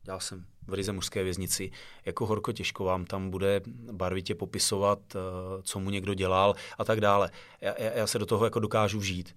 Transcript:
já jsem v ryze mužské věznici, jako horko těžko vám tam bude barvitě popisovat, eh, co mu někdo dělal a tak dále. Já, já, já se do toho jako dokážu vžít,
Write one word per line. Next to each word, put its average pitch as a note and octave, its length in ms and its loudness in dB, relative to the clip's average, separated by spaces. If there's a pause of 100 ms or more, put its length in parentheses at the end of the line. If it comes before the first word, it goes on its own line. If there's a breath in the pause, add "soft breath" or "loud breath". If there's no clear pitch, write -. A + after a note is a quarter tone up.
já F#2+ 140 -8
jsem F#2 240 -10 (220)
v F#2 80 -8
ryze G2 180 -2
mužské F#2+ 320 -2
věznici, F#2 460 -2 (340 loud breath)
jako G2 220 -2
horko G#2+ 260 0
těžko - 320 -4
vám F#2 200 2
tam F#2+ 260 -4
bude G2 300 2 (320)
barvitě F#2 420 -2
popisovat, G2+ 640 0 (160)
eh, G2+ 40 -4 (440)
co - 180 -6
mu F#2+ 100 -2
někdo G2 240 0
dělal F#2+ 400 6 (240 loud breath)
a A2 60 0
tak A2 160 2
dále. G2+ 300 6 (300 loud breath)
Já, G2+ 180 -2
já, A2 140 -2
já G#2+ 140 0
se A#2+ 120 0
do G#2 80 -2
toho A2 180 4
jako A2+ 160 2
dokážu G#2+ 380 2
vžít, F#2+ 380 -4